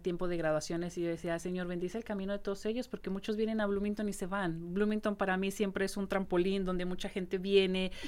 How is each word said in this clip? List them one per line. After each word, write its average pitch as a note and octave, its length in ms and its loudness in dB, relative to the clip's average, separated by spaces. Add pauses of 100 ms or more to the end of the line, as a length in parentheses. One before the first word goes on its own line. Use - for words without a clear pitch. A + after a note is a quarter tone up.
tiempo F3+ 240 0
de F3 100 0
graduaciones E3 600 0
y F3 40 -2
yo E3+ 60 0
decía, E3+ 300 -2
"Señor, F3+ 300 -4
bendice F3+ 300 -4
el A3+ 40 -6
camino G3 300 -4
de G3+ 80 -4
todos G3 260 -4
ellos", A3+ 220 -2
porque - 220 -6
muchos G3+ 260 -2
vienen A3 240 0
a G#3 60 2
Bloomington G3+ 420 0
y G3+ 40 -2
se G3 140 -4
van. F3 480 -2
Bloomington G#3 400 2
para F#3+ 220 2
mí F#3+ 160 0
siempre G3 320 0
es F#3+ 120 -2
un G3 120 -2
trampolín F#3+ 560 4
donde F3+ 220 0
mucha F#3 220 -2
gente F#3+ 300 -2
viene F#3 540 4 (160)